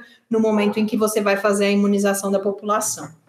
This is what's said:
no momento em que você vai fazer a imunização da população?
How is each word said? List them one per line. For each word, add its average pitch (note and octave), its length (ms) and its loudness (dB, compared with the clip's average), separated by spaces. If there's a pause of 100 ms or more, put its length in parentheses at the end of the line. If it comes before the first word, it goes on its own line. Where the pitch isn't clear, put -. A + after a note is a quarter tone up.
(300)
no A3 100 0
momento G#3+ 400 2
em G#3+ 60 2
que G#3 120 -2
você G#3+ 240 0
vai G3+ 140 2
fazer G3+ 300 0
a G3+ 60 2
imunização G3+ 600 0
da G3 80 2
população? G#3 720 -4 (200)